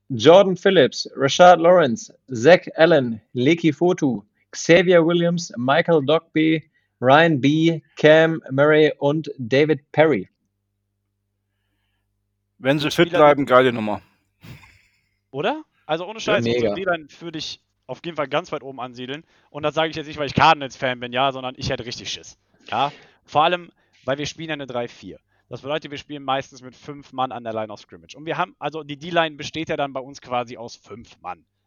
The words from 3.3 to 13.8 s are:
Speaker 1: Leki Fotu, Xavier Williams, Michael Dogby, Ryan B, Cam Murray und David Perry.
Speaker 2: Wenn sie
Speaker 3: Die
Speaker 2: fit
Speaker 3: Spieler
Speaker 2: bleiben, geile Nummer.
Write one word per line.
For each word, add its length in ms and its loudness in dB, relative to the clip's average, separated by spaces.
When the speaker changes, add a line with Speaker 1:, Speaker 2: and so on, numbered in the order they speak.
Speaker 1:
Leki 380 2
Fotu, 500 -2
Xavier 560 4
Williams, 500 -2
Michael 480 0
Dogby, 640 -2
Ryan 400 4
B, 400 0
Cam 540 4
Murray 480 2
und 400 -4
David 420 0
Perry. 360 2
Speaker 2:
Wenn 200 0
sie 100 -4
Speaker 3:
Die 60 -6
Speaker 2:
fit 140 2
Speaker 3:
Spieler 120 0
Speaker 2:
bleiben, 260 6
geile 260 6
Nummer. 280 -6